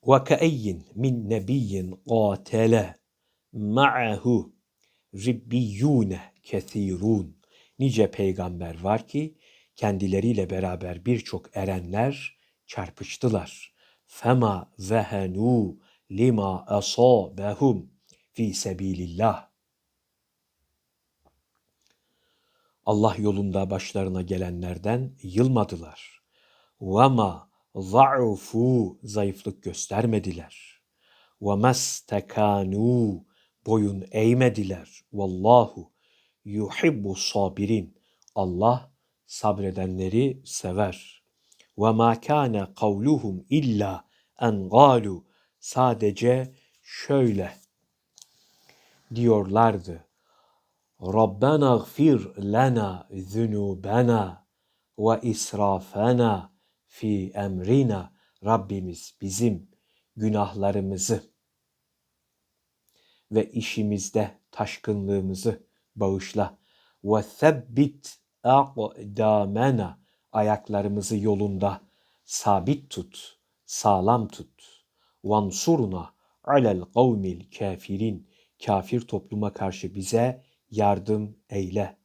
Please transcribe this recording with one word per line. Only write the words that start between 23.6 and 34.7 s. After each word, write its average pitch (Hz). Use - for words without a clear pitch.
başlarına 95
gelenlerden 90
yılmadılar. 104
وَمَا 101
ضَعُفُوا. 117
Zayıflık 101
göstermediler. 98
وَمَا 101
اسْتَكَانُوا. 104
Boyun 101
eğmediler. 107